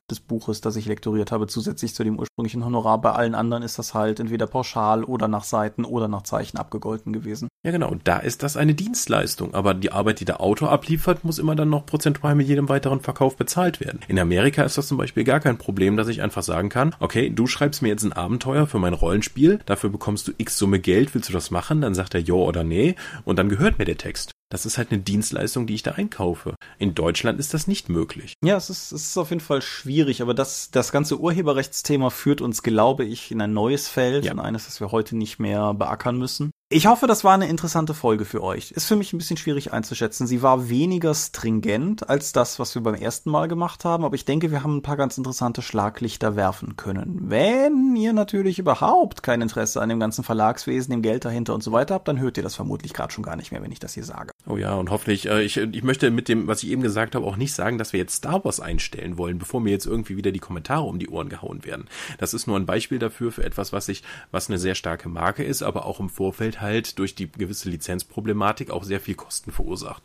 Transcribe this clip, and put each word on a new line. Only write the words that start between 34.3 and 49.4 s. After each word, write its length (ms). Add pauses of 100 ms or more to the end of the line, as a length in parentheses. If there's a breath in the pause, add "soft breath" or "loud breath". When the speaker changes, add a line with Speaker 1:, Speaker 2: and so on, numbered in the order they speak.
Speaker 1:
in 80
eines, 240
das 160
wir 100
heute 240
nicht 240
mehr 340
beackern 440
müssen. 340 (220)
Ich 140
hoffe, 180
das 200
war 80
eine 160
interessante 440
Folge 300
für 180
euch. 300
Ist 140
für 100
mich 160
ein 60
bisschen 180
schwierig 380
einzuschätzen. 520
Sie 160
war 280
weniger 440
stringent 960
als 220
das, 280
was 160
wir 60
beim 140
ersten 340
Mal 200
gemacht 340
haben, 220
aber 100
ich 80
denke, 280
wir 120
haben 140
ein 40
paar 140
ganz 220
interessante 440
Schlaglichter 760
werfen 400
können. 520
Wenn 680
ihr 160
natürlich 440
überhaupt 640
kein 200